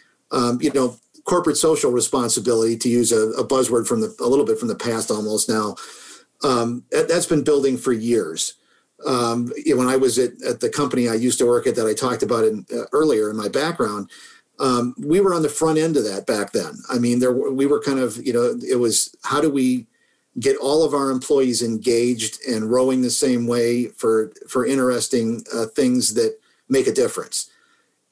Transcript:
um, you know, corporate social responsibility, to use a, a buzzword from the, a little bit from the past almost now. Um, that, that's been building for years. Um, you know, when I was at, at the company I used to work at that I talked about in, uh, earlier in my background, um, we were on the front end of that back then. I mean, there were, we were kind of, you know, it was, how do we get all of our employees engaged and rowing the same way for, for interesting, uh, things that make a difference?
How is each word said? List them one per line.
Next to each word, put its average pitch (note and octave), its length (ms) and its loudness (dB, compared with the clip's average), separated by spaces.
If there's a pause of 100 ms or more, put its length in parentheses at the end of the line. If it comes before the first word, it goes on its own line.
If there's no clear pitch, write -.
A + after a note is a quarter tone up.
(300)
um, B2 300 0
you C#3+ 120 0
know, B2+ 240 0 (280)
corporate F3 320 0
social D#3 340 2
responsibility, A#2 840 0
to A#2 120 -4
use A#2 220 2
a, A2 200 2
a A2+ 140 -4
buzzword A#2+ 420 0
from A2+ 140 0
the, G#2+ 200 -4
a C3 60 -4
little C3+ 180 4
bit A2 140 0
from A#2+ 100 -4
the G#2 80 -4
past A2+ 340 -4
almost G#2+ 380 -2
now. G#2+ 260 -2 (680)
Um, A#2+ 460 0
that, D#3+ 180 2
that's E3+ 180 2
been D3+ 160 2
building C3+ 340 2
for B2+ 160 -2
years. A2 640 -2 (500)
Um, A#2+ 480 -2 (120)
you D3+ 100 2
know, B2 60 2
when B2+ 80 2
I C3 80 2
was C3 220 2
at, B2+ 240 -2
at B2 180 -4
the - 100 0
company B2+ 380 0
I A2+ 60 0
used A#2+ 240 0
to C3 80 4
work A#2+ 200 2
at A#2+ 100 2
that A2+ 100 0
I A2 80 0
talked A#2+ 280 -2
about A2+ 220 2
in, G#2+ 280 0
uh, A#2 200 -6
earlier C3 380 2
in G#2+ 60 -6
my G#2 120 -4
background, A2+ 640 -2 (480)
um, B2 400 0
we D#3 220 2
were G3 140 2
on E3 80 0
the D3 80 0
front D#3 280 0
end D#3+ 180 0
of B2 80 2
that G2 220 -6
back G#2 260 -2
then. F2 200 -4 (160)
I B2+ 100 -2
mean, A#2+ 200 2
there B2+ 140 2
were, C3+ 200 -2
we C3+ 140 0
were C#3+ 140 2
kind C#3 180 -2
of, A#2+ 260 -2
you B2+ 80 -2
know, A#2+ 340 0
it C3 100 0
was, A#2 460 0
how C#3+ 180 -2
do D#3 100 2
we B2+ 360 0 (520)
get C3+ 180 2
all D3 260 2
of D3 120 2
our C#3 160 0
employees B2+ 520 2
engaged A#2 760 0 (100)
and A2 220 -2
rowing C3 320 2
the B2 80 0
same B2 360 0
way A#2+ 420 0
for, A2 440 0 (160)
for B2 160 0
interesting, A#2+ 880 0
uh, A2+ 140 -2
things B2 480 0
that A2 240 0 (300)
make C3 180 2
a A#2 60 2
difference? - 580 -2 (600)